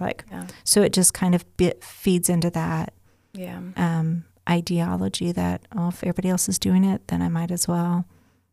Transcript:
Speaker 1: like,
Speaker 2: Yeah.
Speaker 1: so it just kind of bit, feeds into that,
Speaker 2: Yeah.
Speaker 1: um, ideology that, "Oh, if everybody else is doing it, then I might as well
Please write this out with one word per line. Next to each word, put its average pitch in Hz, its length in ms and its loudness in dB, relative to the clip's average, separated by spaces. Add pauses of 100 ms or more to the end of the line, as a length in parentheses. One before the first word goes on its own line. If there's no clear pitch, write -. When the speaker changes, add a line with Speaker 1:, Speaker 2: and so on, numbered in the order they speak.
Speaker 1:
like, - 300 -6
Speaker 2:
Yeah. 165 160 -12 (180)
Speaker 1:
so - 180 4
it 196 100 4
just 185 200 4
kind 180 220 2
of 175 100 2 (120)
bit, - 280 2
feeds - 440 0
into 175 220 2
that, 160 440 -4 (380)
Speaker 2:
Yeah. 180 280 -12 (160)
Speaker 1:
um, 165 480 0 (240)
ideology 175 840 -2
that, 180 300 -2 (140)
"Oh, 175 120 0
if - 140 -6
everybody 185 280 -2
else 180 180 0
is 185 100 -2
doing 185 260 4
it, 196 240 0
then 170 120 -2
I 175 80 0
might 165 220 -2
as 175 180 -4
well 175 380 0 (460)